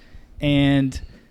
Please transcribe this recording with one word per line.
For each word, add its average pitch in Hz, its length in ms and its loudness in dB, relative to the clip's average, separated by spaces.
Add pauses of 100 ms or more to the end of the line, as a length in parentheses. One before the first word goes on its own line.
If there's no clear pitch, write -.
(420)
And 139 580 2 (320)